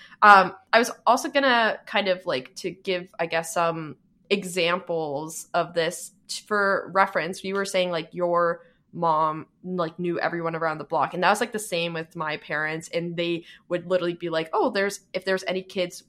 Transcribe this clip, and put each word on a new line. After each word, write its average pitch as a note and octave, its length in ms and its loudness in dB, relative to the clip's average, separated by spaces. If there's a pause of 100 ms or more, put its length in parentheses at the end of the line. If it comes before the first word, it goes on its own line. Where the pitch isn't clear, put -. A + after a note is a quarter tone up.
(240)
um, F#3+ 300 10 (200)
I A3 60 8
was A#3 100 2 (160)
also C4 240 2
gonna B3 560 2
kind G3+ 220 -2
of, F3+ 180 0
like, C3 320 -6
to F3 140 -6
give, F3+ 480 -6
I E3+ 80 -2
guess, E3 260 -4
some E3 440 -2 (600)
examples E3 960 -2
of E3+ 200 0
this E3+ 380 -4 (160)
t-, - 200 -10
for G3 460 0
reference, F#3+ 500 0
you F#3+ 120 -6
were G3 100 -2
saying, F#3 260 0
like, E3 220 -4
your E3+ 480 0 (320)
mom, D#3 520 0 (180)
like, F3+ 360 -6
knew F3 200 -2
everyone E3 360 -4
around D#3+ 220 -2
the D3+ 60 -10
block, D#3+ 300 -2
and F3 100 -4
that F3 60 4
was, G3+ 120 2
like, A#3+ 100 -4
the G#3+ 80 -6
same E3+ 340 -4
with E3 220 -8
my D#3+ 220 -4
parents, D#3 560 -6
and E3+ 240 -4
they E3+ 260 -2 (260)
would E3+ 180 -4
literally F3 260 0
be E3+ 160 -8
like, D#3+ 240 -4
"Oh, F#4 180 2
there's," G3+ 300 -2 (120)
if F#3 120 -6
there's F#3+ 220 0
any F#3 140 -4
kids F3+ 480 -6